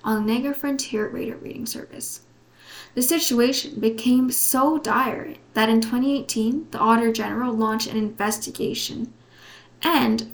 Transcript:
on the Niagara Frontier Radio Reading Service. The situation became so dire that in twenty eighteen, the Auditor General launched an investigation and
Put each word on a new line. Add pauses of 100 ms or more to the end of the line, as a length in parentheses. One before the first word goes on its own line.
on
the
Niagara
Frontier
Radio
Reading
Service. (720)
The
situation
became
so
dire (180)
that
in
twenty
eighteen,
the
Auditor
General
launched
an
investigation (680)
and